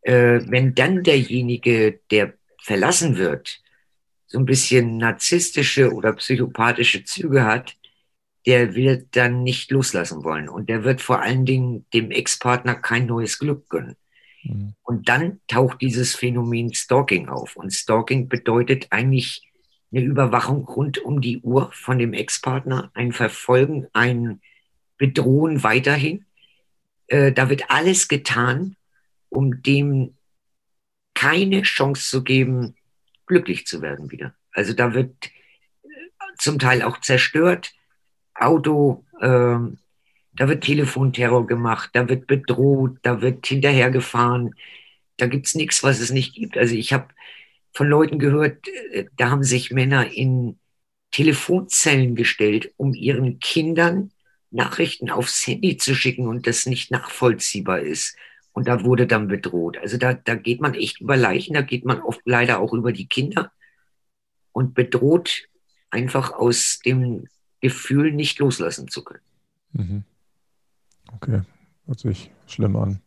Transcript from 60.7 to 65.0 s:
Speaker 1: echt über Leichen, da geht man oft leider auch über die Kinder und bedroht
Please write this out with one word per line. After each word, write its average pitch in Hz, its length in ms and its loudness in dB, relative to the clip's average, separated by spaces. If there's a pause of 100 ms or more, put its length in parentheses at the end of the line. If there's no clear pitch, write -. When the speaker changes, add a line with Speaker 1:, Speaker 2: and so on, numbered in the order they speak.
Speaker 1:
echt - 260 -8
über 139 160 0
Leichen, 147 380 0
da 147 80 2
geht 127 220 -6
man 123 160 -2
oft - 240 -8
leider 120 360 2
auch 107 120 -2
über 117 200 -2
die 95 140 -8
Kinder - 460 -4 (1000)
und 127 220 -2
bedroht 143 760 0 (420)